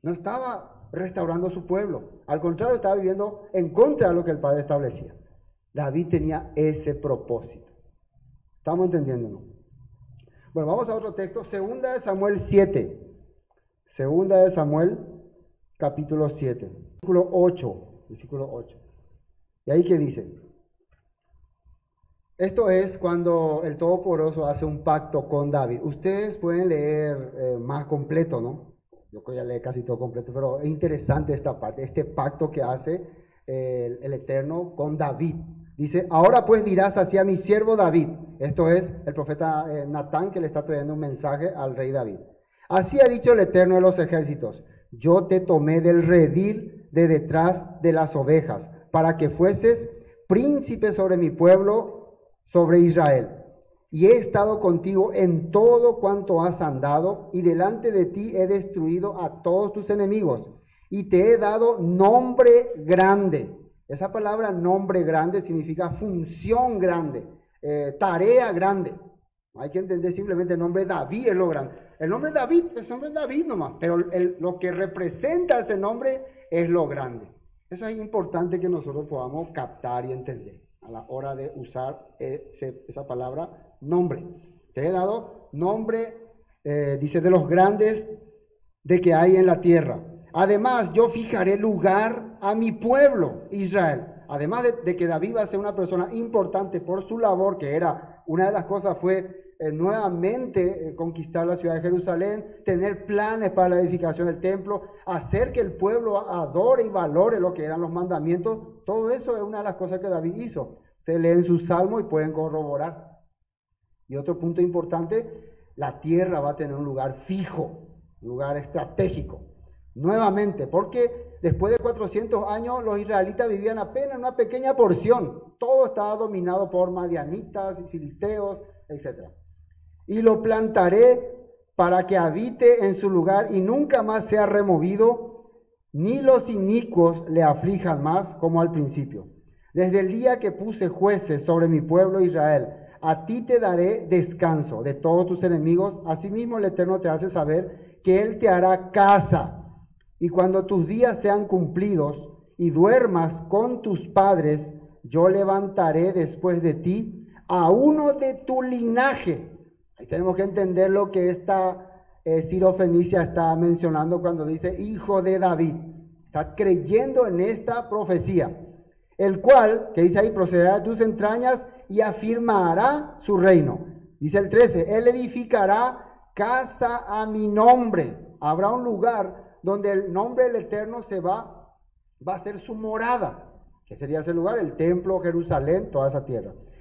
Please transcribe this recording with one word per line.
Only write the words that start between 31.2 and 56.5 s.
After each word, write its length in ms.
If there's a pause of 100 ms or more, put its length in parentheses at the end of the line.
esta 260
parte, 240
este 220
pacto 460
que 100
hace, 420 (440)
eh, 400
el, 160
el 100
Eterno 600
con 220
David. 380 (400)
Dice, 360
"Ahora 340
pues 180
dirás 340
así 200
a 60
mi 120
siervo 400
David", 340 (280)
esto 320
es 240 (120)
el 80
profeta, 560
eh, 180
Natán 420
que 100
le 60
está 180
trayendo 300
un 60
mensaje 500
al 260
rey 160
David. 280 (500)
"Así 300
ha 80
dicho 260
el 60
Eterno 360
de 60
los 160
ejércitos, 680 (280)
yo 340
te 140
tomé 420
del 240
redil 840
de 160
detrás 760
de 120
las 220
ovejas, 540 (220)
para 260
que 120
fueses 600 (380)
príncipe 640
sobre 260
mi 140
pueblo, 840 (260)
sobre 360
Israel. 580 (540)
Y 160
he 100
estado 420
contigo 540
en 360
todo 500
cuanto 440
has 180